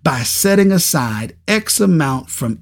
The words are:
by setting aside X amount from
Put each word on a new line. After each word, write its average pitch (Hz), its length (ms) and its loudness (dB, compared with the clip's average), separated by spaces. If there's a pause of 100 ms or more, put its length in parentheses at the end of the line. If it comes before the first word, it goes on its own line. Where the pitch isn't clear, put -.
by 127 200 0
setting 196 480 2
aside 165 640 -2 (120)
X 214 320 0
amount 151 500 0
from 113 300 -6